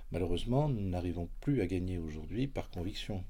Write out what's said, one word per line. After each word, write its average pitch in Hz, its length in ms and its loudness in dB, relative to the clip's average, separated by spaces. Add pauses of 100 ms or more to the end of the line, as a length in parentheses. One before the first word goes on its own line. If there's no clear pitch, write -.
(120)
Malheureusement, 92 580 2
nous 104 180 0
n'arrivons 87 400 0 (140)
plus 143 200 4
à 92 40 4
gagner 90 320 0
aujourd'hui 80 480 -2
par 135 240 -4
conviction, 90 600 -4